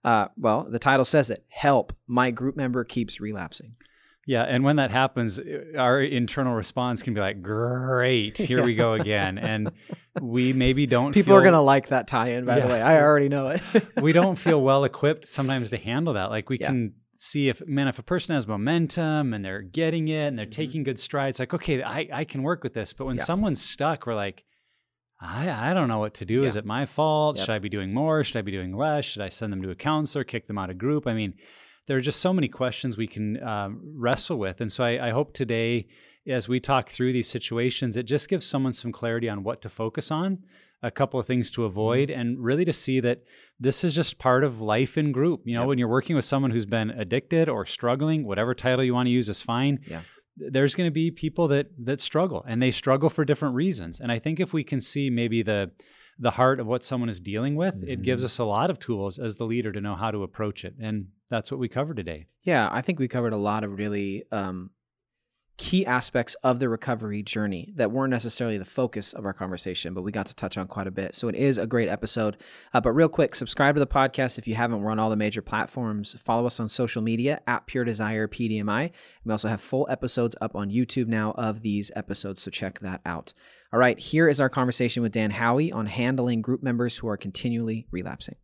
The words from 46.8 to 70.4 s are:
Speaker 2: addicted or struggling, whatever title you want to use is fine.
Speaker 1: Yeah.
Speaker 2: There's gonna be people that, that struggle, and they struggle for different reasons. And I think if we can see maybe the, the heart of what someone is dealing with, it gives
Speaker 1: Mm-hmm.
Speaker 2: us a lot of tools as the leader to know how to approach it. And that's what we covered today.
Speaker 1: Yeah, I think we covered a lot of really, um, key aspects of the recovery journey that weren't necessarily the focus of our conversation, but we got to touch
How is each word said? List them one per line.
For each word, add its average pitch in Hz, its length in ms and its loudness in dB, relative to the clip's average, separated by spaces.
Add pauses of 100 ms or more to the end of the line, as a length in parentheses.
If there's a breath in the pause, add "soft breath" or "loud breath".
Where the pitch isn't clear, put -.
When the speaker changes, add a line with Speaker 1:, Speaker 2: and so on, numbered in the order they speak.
Speaker 2:
addicted 131 600 0
or 107 160 -4
struggling, 143 580 0
whatever 107 300 0
title 127 300 2
you 123 100 2
want 123 140 2
to - 20 4
use 120 180 2
is 98 140 -4
fine. 131 440 0
Speaker 1:
Yeah. 82 160 -10 (340 loud breath)
Speaker 2:
There's 139 400 2
gonna 170 160 0
be 160 180 0
people 160 380 -2
that, 143 180 2 (120)
that 127 220 -4
struggle, 156 460 -2
and 120 160 0
they 127 80 4
struggle 139 400 2
for 156 140 0
different 139 320 0
reasons. 131 440 -2
And 120 120 -2
I 117 80 0
think 156 200 -4
if 180 140 -2
we 156 100 0
can 135 160 -4
see 139 300 -2
maybe 117 320 0
the, 101 300 -2 (460 soft breath)
the 120 140 0
heart 131 280 4
of 113 60 -6
what 120 180 -2
someone 123 260 -2
is 90 100 -8
dealing 110 360 -2
with, 185 300 -2
it 127 160 -6
gives 123 200 0
Speaker 1:
Mm-hmm. 127 40 -2
Speaker 2:
us - 120 -2
a 120 60 0
lot 110 260 2
of 147 80 -6
tools 98 400 -6
as 113 180 -6
the 117 100 -6
leader 110 260 -2
to 101 80 -6
know 104 160 -6
how 110 160 -2
to 101 100 -4
approach 101 420 -6
it. 92 160 -12
And 107 280 -6 (200)
that's 113 240 -4
what 135 80 -6
we 120 80 -2
covered 143 280 -4
today. 82 300 -8 (160)
Speaker 1:
Yeah, 135 300 4
I 127 80 -2
think 165 180 -4
we 131 80 0
covered 120 280 -2
a - 40 -2
lot 104 260 0
of 101 140 -8
really, 104 540 -4
um, 95 380 -6 (880)
key 185 260 0
aspects 123 580 0
of 123 160 2
the 127 120 0
recovery 110 520 -4
journey 101 540 -4
that 113 160 2
weren't 135 180 0
necessarily 117 460 -2
the 92 80 -6
focus 113 480 -4
of 107 140 -10
our 95 80 -4
conversation, 92 580 -6
but 92 80 -6
we 98 100 -4
got 104 140 -4
to - 100 -12
touch - 220 -6